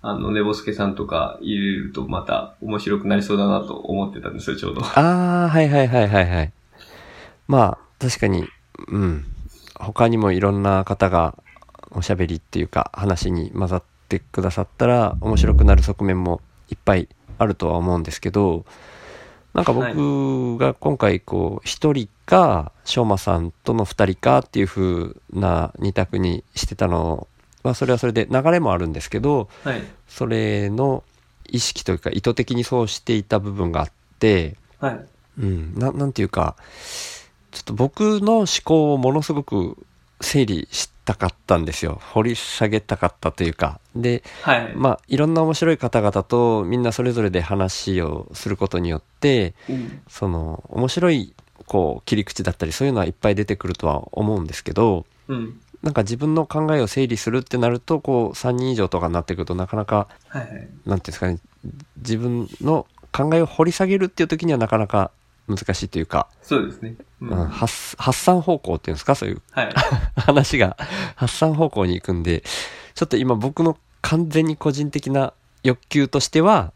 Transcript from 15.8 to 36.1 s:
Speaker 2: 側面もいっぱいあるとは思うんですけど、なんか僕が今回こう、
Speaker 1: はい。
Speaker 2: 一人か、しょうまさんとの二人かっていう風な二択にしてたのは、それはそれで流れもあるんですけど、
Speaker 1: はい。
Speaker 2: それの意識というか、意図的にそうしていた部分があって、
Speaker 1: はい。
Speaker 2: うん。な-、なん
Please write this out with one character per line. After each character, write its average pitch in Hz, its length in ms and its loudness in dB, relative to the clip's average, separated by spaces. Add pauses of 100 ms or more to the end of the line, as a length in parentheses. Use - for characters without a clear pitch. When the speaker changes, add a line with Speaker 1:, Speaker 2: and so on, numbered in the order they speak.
Speaker 2:
側 104 220 -2
面 92 180 0
も 87 180 0 (300)
い 104 60 -10
っ - 80 -20
ぱ 101 100 6
い 90 140 0 (300)
あ 113 80 4
る 101 100 0
と 82 140 -2
は 82 60 0
思 87 200 0
う - 20 0
ん 80 60 -2
で 80 80 -10
す - 80 -12
け 92 100 -4
ど、 92 340 2 (880)
な 170 100 2
ん - 20 0
か 139 80 2
僕 131 840 0
が 127 160 2
今 151 220 -2
回 98 220 2
こ 90 300 -2
う、 98 60 -6
Speaker 1:
は - 20 -8
い。 - 80 -10
Speaker 2:
一 - 280 0
人 127 160 -2 (160)
か、 120 460 4 (140)
し - 140 -4
ょ 123 40 4
う - 40 4
ま 101 120 2
さ 92 200 0
ん 85 120 -4 (140)
と 117 100 0
の 113 100 2
二 101 220 2
人 95 80 0
か 131 260 4
っ - 80 -8
て - 120 -2
い - 20 4
う 98 40 2
風 90 500 -2 (160)
な 87 480 0
二 98 120 -2
択 98 260 -2
に 90 260 -2 (100)
し - 140 -4
て 101 80 -8
た 98 100 0
の 82 400 -2 (380)
は、 127 100 0
そ 135 120 -2
れ 127 60 4
は 120 60 2
そ 127 80 -2
れ 120 60 0
で 110 180 0
流 131 120 2
れ 170 180 4
も 120 120 0
あ 87 60 0
る 87 80 -2
ん 80 60 -4
で 78 80 -8
す - 100 -12
け 104 80 -4
ど、 127 300 0 (160)
Speaker 1:
は 135 100 -4
い。 107 80 -8 (240)
Speaker 2:
そ - 200 -6
れ 107 440 0
の 131 320 0 (460)
意 - 100 -2
識 - 260 -4
と - 60 -2
い 90 60 2
う - 20 -6
か、 - 140 -4
意 98 80 -2
図 117 140 0
的 123 200 -2
に 120 80 0
そ 120 200 0
う 107 60 0
し - 120 -8
て 117 160 0
い 104 80 -2
た 107 160 0
部 101 100 -8
分 95 220 -2
が 80 80 -2
あ 78 40 -2
っ - 40 -10 (320)
て、 90 360 4 (220)
Speaker 1:
は 135 120 -2
い。 107 160 -12 (340)
Speaker 2:
う 104 60 -2
ん。 85 300 -4
な-、 123 140 0
な 139 160 -2
ん 135 60 -2